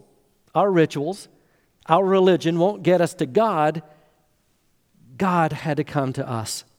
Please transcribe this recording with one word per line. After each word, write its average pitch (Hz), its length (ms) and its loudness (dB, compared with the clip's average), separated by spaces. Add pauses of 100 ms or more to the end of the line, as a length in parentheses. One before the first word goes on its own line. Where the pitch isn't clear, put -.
(540)
our 190 160 2
rituals, 160 580 -2 (600)
our 180 180 2
religion 185 540 2
won't 196 240 0
get 180 180 4
us 165 140 -2
to 156 100 -2
God, 160 560 0 (1400)
God 170 360 0
had 147 240 -6
to 147 60 -2
come 135 300 -4
to 135 160 -8
us. 113 360 -8 (140)